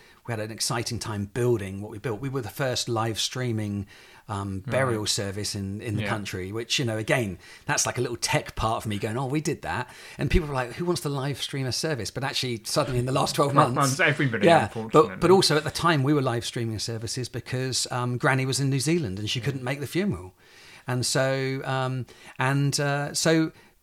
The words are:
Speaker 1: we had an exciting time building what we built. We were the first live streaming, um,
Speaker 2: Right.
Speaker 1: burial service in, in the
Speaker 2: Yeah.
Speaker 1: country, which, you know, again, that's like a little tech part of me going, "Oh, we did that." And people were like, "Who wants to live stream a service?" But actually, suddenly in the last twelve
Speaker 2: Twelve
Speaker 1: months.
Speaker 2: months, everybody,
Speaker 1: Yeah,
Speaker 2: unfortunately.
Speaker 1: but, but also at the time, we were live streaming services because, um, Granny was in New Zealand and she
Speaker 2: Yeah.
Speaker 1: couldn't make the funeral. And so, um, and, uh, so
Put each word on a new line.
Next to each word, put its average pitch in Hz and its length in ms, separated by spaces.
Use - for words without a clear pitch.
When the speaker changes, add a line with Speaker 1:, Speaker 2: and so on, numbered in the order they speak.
Speaker 1:
we 120 60
had 107 80
an 107 100
exciting 113 480
time 104 340
building 101 480
what 104 80
we 107 100
built. 107 200
We 135 80
were 131 140
the 107 80
first 131 400
live 110 280
streaming, 107 720
um, 98 280
Speaker 2:
Right. 120 80
Speaker 1:
burial 123 320
service 101 500
in, 98 240
in 110 160
the 107 60
Speaker 2:
Yeah. 101 80
Speaker 1:
country, 98 420
which, 113 280
you - 40
know, 113 140
again, 110 420
that's 147 200
like 113 120
a 123 40
little 120 160
tech - 400
part 113 260
of 113 60
me 101 100
going, 110 180
"Oh, 135 100
we 147 120
did 151 220
that." 85 280
And 143 120
people 151 200
were 143 40
like, 123 200
"Who 165 100
wants 175 200
to 151 60
live 139 320
stream 135 240
a 127 60
service?" 127 400
But 131 140
actually, 127 400
suddenly 127 340
in 123 60
the 131 80
last 143 220
twelve 139 180
Speaker 2:
Twelve 143 200
Speaker 1:
months. 135 240
Speaker 2:
months, - 40
everybody, 143 460
Speaker 1:
Yeah, 160 180
Speaker 2:
unfortunately. 117 460
Speaker 1:
but, 92 100
but 170 100
also 180 240
at 151 80
the 156 80
time, 160 320
we 147 100
were 143 80
live 120 240
streaming 113 340
services 117 500
because, 127 600
um, 123 280
Granny 131 280
was 131 140
in 143 100
New 135 120
Zealand 139 360
and 104 120
she 135 100
Speaker 2:
Yeah. 107 60
Speaker 1:
couldn't 135 180
make 139 160
the 139 80
funeral. 113 480
And 123 200
so, 135 580
um, 131 420
and, 139 440
uh, 143 320
so 160 400